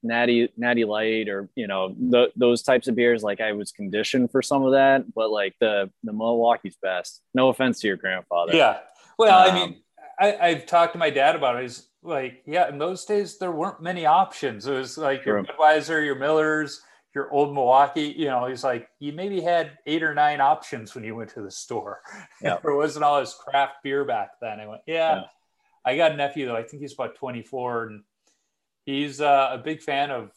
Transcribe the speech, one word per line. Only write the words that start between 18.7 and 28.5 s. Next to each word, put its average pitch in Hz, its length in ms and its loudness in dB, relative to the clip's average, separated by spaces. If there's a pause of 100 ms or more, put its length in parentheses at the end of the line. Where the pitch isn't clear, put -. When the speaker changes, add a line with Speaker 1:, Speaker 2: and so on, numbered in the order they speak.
Speaker 2:
"You 147 140 -10
maybe 185 280 -6
had 165 440 -2
eight 160 180 -2
or 156 100 -2
nine 147 280 2
options 139 540 -2
when 117 80 -12
you 110 120 -10
went 110 160 -12
to 120 100 -14
the 98 100 -12
store." 101 540 -10
<laughs> - 360 -20
Speaker 1:
Yeah. 87 220 -2
Speaker 2:
There 147 120 0
wasn't 151 300 -2
all 147 140 2
this 123 140 -8
craft - 500 -4
beer 139 220 -4
back 113 260 -4 (100)
then. 107 180 -10
I 107 80 -14
went, 107 180 -16
"Yeah." 160 300 0
Speaker 1:
Yeah. 98 80 -10 (640)
Speaker 2:
I 131 120 0
got 160 140 4
a 151 60 -8
nephew, 143 280 -4
though. 120 100 -4
I 113 80 -4
think 139 180 -16
he's 143 120 -14
about - 220 -8
twenty-four, 120 680 -8
and 107 180 -18 (840)